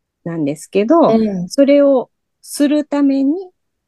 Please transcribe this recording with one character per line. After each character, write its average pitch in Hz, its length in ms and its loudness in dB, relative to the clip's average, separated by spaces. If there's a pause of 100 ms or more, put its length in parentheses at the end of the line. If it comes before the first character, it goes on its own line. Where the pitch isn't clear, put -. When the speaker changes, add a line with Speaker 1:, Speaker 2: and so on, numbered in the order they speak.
(240)
Speaker 1:
な 170 140 -10
ん 151 80 -4
で 143 100 -4
す - 120 -18
け 202 180 -2
ど、 285 260 4
Speaker 2:
え 226 40 2
え。 202 320 -2
Speaker 1:
そ 277 180 0
れ 285 160 4
を 277 280 2 (320)
す - 260 -4
る 294 180 0
た 285 180 -4
め 269 200 0
に 359 260 -4 (380)